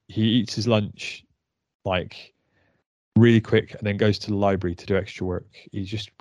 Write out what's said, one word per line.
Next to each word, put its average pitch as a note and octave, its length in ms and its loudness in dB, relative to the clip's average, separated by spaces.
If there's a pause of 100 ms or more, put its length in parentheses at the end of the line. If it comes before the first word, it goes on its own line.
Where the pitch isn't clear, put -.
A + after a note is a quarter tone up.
he G#2+ 140 -2
eats A2+ 320 0
his A2 120 -4
lunch, G#2+ 560 -2 (640)
like, - 480 -6 (840)
really A2+ 240 8
quick A2 320 0
and - 80 -16
then G2+ 160 -2
goes G#2 220 0
to - 100 -12
the G#2 80 -2
library F#2 380 0
to - 100 -16
do G2 100 -2
extra F#2 300 -6
work. F2+ 220 -6 (240)
He's G2 180 -8
just G#2+ 320 -8